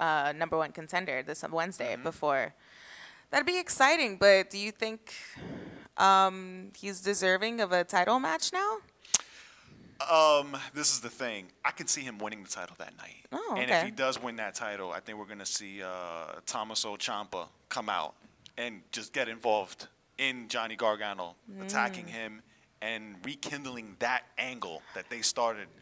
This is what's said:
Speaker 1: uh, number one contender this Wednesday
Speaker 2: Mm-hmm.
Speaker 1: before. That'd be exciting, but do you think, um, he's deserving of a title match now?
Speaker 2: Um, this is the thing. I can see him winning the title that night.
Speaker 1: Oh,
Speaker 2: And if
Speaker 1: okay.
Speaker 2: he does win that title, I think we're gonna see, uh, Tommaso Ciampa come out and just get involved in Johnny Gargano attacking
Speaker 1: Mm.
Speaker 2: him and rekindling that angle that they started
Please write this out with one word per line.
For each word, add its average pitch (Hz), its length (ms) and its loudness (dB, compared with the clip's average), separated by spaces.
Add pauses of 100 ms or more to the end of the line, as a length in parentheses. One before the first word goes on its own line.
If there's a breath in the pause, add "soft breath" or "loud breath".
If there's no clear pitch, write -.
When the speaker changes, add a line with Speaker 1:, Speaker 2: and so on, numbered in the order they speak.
Speaker 1:
uh, 151 340 2
number 160 220 0
one 156 160 0
contender 160 500 -4
this 147 260 -6
Wednesday 165 440 -2
Speaker 2:
Mm-hmm. 123 100 -8
Speaker 1:
before. 147 500 0 (760 loud breath)
That'd 277 180 2
be 359 120 2
exciting, 285 580 4
but 190 320 8
do 202 80 -8
you 208 140 -4
think, 220 420 -6 (840 loud breath)
um, 190 800 6
he's 196 240 -4
deserving 202 600 4
of 185 100 0
a 180 140 6
title 202 340 4
match 320 320 0
now? 403 260 0 (1300 loud breath)
Speaker 2:
Um, 147 440 6 (200)
this 147 180 2
is 131 80 0
the 120 80 -6
thing. 107 380 -6 (180)
I 123 60 0
can 135 160 -8
see - 140 0
him 120 180 -10
winning 104 240 -6
the 90 60 -12
title 90 280 -8
that - 200 -14
night. - 180 -16 (160)
Speaker 1:
Oh, 349 260 -4
Speaker 2:
And 127 140 0
if 185 60 4
Speaker 1:
okay. 165 80 2
Speaker 2:
he 208 60 -8
does 131 300 0
win 120 140 -6
that 107 180 -6
title, 101 380 -6
I 85 80 -4
think 107 180 -12
we're 104 80 -10
gonna 101 200 -14
see, 98 360 -6
uh, 87 520 -8 (120)
Tommaso 110 520 -4
Ciampa 98 500 -6 (200)
come 110 220 -4
out 85 240 -2 (460)
and 113 220 -8 (100)
just 110 200 -8
get 131 160 0
involved 113 600 -2 (320)
in 127 300 -2
Johnny 113 260 -4
Gargano 104 600 -2 (240)
attacking 180 460 -2
Speaker 1:
Mm. 170 40 -14
Speaker 2:
him 110 340 -10 (400 soft breath)
and 110 320 -6 (100)
rekindling 131 720 -8
that 123 260 0 (140)
angle 107 460 -6 (100)
that 92 160 -10
they 120 140 -8
started 113 440 0 (140 soft breath)